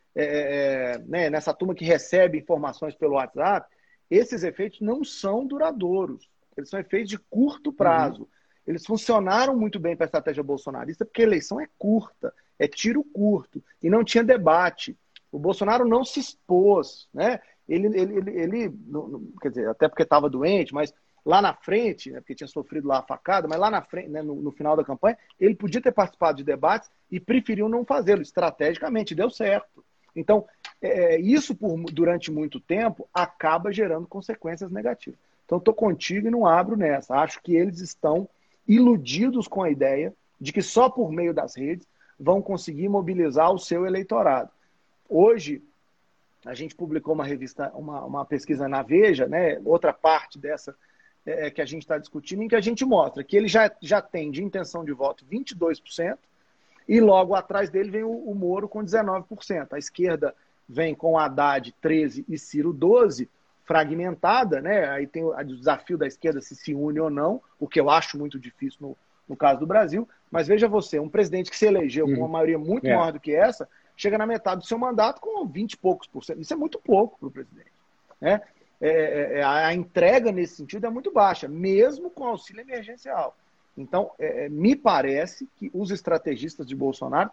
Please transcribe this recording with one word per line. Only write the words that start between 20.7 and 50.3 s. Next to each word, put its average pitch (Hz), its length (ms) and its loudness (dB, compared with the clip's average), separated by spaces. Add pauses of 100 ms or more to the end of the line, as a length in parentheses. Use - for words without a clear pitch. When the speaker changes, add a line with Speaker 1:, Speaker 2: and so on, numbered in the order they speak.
Speaker 1:
mas 147 220 -6 (280)
lá 180 200 4
na 180 100 0
frente, 190 580 -4
né, 127 80 -16
porque 127 160 -16
tinha 139 140 -16
sofrido 143 400 -8
lá 135 120 0
a - 20 -4
facada, 175 440 -2
mas 156 120 -4
lá 185 120 2
na 185 120 -2
frente, 185 260 -12
né, 151 140 -8
no, 147 140 -8
no 147 140 -8
final 151 240 -2
da 156 80 4
campanha, 190 360 0 (200)
ele 202 160 4
podia 202 240 -4
ter 247 140 2
participado 175 460 0
de 139 60 -12
debates 151 460 0 (200)
e 180 100 -8
preferiu 220 480 0
não 233 160 -2
fazê-lo. 202 380 2
Estrategicamente, 170 920 -2
deu 190 140 0
certo. 208 560 -2 (320)
Então, 208 300 2 (340)
é, 170 400 2
isso 247 340 2
por, 175 240 -4 (140)
durante 170 400 0
muito 151 260 -6
tempo 214 540 -4
acaba 175 580 0
gerando 175 360 -2
consequências 180 640 -10
negativas. 220 500 -6 (240)
Então, - 160 -2
tô 180 140 4
contigo 202 520 -2
e 226 40 0
não 233 160 2
abro 180 280 4
nessa. 143 420 0
Acho 156 260 0
que 175 120 0
eles 175 260 2
estão 170 460 -2 (400)
iludidos 226 800 4
com 190 160 -6
a 175 60 0
ideia 139 460 0 (260)
de 147 140 -8
que 202 80 0
só 247 260 4
por 226 240 -2
meio 170 220 -2
das - 200 -4
redes 156 320 -8 (320)
vão 175 220 2
conseguir 175 480 -6
mobilizar 170 640 2
o 180 60 -2
seu 175 280 -4
eleitorado. 185 640 0 (560)
Hoje, 165 560 2 (840)
a - 100 -14
gente 147 200 -12
publicou 156 400 -4
uma 151 100 -4
revista, 139 500 -8
uma, 143 300 -12
uma 139 200 -8
pesquisa 139 440 -4
na 135 120 -2
Veja, 147 460 4
né, 160 380 0
outra 156 280 2
parte - 460 0